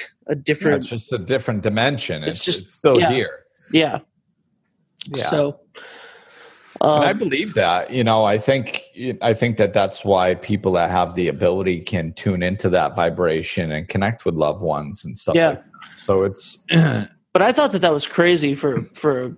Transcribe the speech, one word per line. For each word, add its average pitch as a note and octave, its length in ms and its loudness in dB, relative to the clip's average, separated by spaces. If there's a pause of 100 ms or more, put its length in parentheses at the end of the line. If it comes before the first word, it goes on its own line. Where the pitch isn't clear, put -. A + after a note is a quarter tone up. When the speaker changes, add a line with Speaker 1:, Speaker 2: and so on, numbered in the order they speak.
(260)
Speaker 1:
a D#3 80 -2
Speaker 2:
Yeah, C#3+ 80 -10
Speaker 1:
different D3+ 360 0
Speaker 2:
it's B2+ 100 -8
just A#2 240 -8
a A#2+ 60 -2
different A2 440 -2
dimension. A2 600 0
Speaker 1:
It's E3 140 -4
Speaker 2:
It's - 60 -4
Speaker 1:
just, F3 160 0
Speaker 2:
it's - 140 -14
still C#3 260 4
Speaker 1:
yeah. E3 100 4
Speaker 2:
here. G#2+ 340 -2 (280)
Speaker 1:
Yeah. D#3 260 2 (1080)
Speaker 2:
Yeah. C#3 180 -4
Speaker 1:
So, C#3+ 360 0 (1200)
Speaker 2:
And D3+ 240 4
I C#3+ 60 2
Speaker 1:
um, C#3+ 80 -2
Speaker 2:
believe E3+ 360 -2
that, F2+ 360 0
you B2 140 0
know, A2 200 4
I G#2 140 2
think, C3 460 -2 (360)
I A2+ 140 2
think A#2+ 220 -2
that G#2 160 2
that's G2 320 0
why F#2 320 4
people F#2+ 360 -2
that F2 180 2
have F2 260 0
the F2+ 100 0
ability F2+ 540 0
can D#2+ 340 -4
tune F#2 300 -2
into F#2 260 0
that D#2 240 2
vibration E2 800 0
and D#2 160 -6
connect G#2+ 360 -2
with F2 100 0
loved D2+ 280 0
ones D2+ 420 -4
and E2 140 -12
stuff - 160 -2
Speaker 1:
Yeah. E3 140 4
Speaker 2:
like C3 160 -4
that. - 320 -20
So F#2+ 260 0
it's - 480 -6
<clears throat> D#3 380 2 (240)
Speaker 1:
But F#3 100 4
I A#3+ 100 4
thought D4 180 2
that G3 120 -2
that E3+ 100 4
was D3 160 -2
crazy E3 480 2
for, C3 260 -2
for, B2+ 560 -4